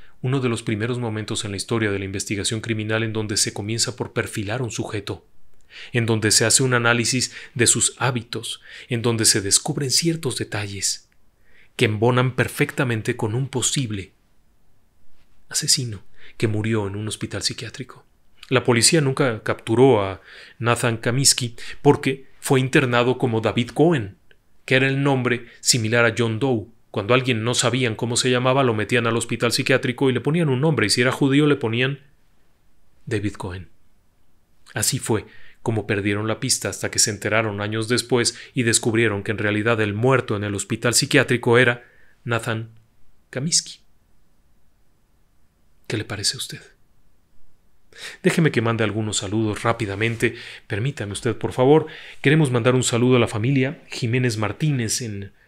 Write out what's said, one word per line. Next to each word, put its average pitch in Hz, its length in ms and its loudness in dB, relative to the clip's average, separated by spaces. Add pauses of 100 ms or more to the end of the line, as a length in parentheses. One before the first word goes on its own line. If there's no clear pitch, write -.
(220)
uno 135 180 -2
de 123 80 0
los 113 160 -2
primeros 117 360 -2
momentos 107 440 -6
en 104 80 -8
la 98 60 -6
historia 110 340 -2
de 98 80 -2
la 98 60 -6
investigación 98 560 -4
criminal 110 420 -2
en 113 80 -2
donde 107 240 -4
se 107 160 0
comienza 110 460 -4
por - 160 -8
perfilar 110 480 -4
un 113 100 -6
sujeto, - 560 -8 (640)
en 120 140 0
donde 110 260 2
se 117 140 4
hace 113 180 4
un 127 100 2
análisis 120 600 2 (180)
de 120 140 2
sus - 300 2
hábitos, 120 640 -4 (260)
en 117 140 -2
donde 113 240 2
se 107 160 4
descubren 131 500 -2
ciertos 160 460 -2
detalles 101 720 -6 (680)
que - 80 2
embonan 123 540 2
perfectamente 120 800 -2
con 110 180 -2
un 135 140 -2
posible 110 640 -4 (1400)
asesino 120 560 -2 (320)
que 120 100 2
murió 107 400 -2
en 98 80 -8
un 107 140 -8
hospital 104 340 -8
psiquiátrico. - 640 -10 (420)
La 123 160 2
policía 120 380 4
nunca 135 420 0
capturó 117 580 4
a 95 200 -4 (360)
Nathan 117 380 0
Kaminsky 123 600 0 (240)
porque - 460 2 (120)
fue 135 220 2
internado 123 560 4
como 113 240 0
David 113 300 0
Cohen, 139 440 2 (480)
que 131 120 2
era 131 120 4
el 135 160 0
nombre 123 440 0 (120)
similar 117 460 2
a 113 120 2
John 113 220 0
Doe. 120 280 0 (240)
Cuando 110 240 2
alguien 123 280 0
no 120 120 -2
sabían 120 400 0
cómo 120 200 -4
se 127 140 2
llamaba, 127 340 2
lo 117 120 2
metían 117 320 0
al 117 100 2
hospital 117 340 -2
psiquiátrico 131 600 2
y - 20 0
le 117 80 -2
ponían 156 260 0
un 127 140 0
nombre, 139 240 2
y 98 60 2
si 123 100 4
era 123 100 4
judío 143 360 2
le 143 80 4
ponían 127 460 -2 (1080)
David 101 260 -2
Cohen. 92 360 -12 (1080)
Así 113 240 -2
fue - 260 -2 (380)
como 110 240 -2
perdieron 104 400 -2
la 110 120 -4
pista 123 300 -2
hasta 95 220 -6
que - 80 -2
se - 100 2
enteraron 104 520 0
años 110 260 -2
después 120 500 2 (160)
y 135 80 0
descubrieron 113 600 2
que - 80 -2
en 98 80 -4
realidad 107 420 2
el 101 140 0
muerto 123 400 2
en 101 80 -2
el 101 100 -4
hospital 110 400 -2
psiquiátrico 123 640 2
era 123 260 4 (420)
Nathan 113 440 -4 (640)
Kaminsky. - 480 -4 (2000)
¿Qué 117 100 -4
le 104 80 -6
parece 104 300 -4
a 117 60 -10
usted? - 200 -12 (1600)
Déjeme 165 300 4
que 120 100 2
mande 113 220 0
algunos 107 340 -2
saludos 104 460 -2
rápidamente. 113 720 0 (320)
Permítame 107 460 -4
usted, 110 240 -4
por - 160 -4
favor. 151 340 6 (340)
Queremos 143 300 6
mandar 123 240 4
un 127 80 2
saludo 123 340 4
a - 20 6
la 110 80 4
familia 131 640 0
Jiménez 123 480 0
Martínez 113 640 -2
en 101 300 -8 (160)